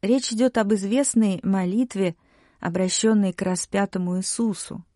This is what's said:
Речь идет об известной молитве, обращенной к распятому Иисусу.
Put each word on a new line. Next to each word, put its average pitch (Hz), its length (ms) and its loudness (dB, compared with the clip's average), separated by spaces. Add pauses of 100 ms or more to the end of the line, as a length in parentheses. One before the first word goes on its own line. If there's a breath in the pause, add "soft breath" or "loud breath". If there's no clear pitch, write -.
Речь 240 300 0
идет 240 260 2
об 208 160 2
известной 214 680 2
молитве, 190 720 0 (420 soft breath)
обращенной 185 760 2
к - 80 -10
распятому 185 760 -2
Иисусу. 190 680 -4 (120)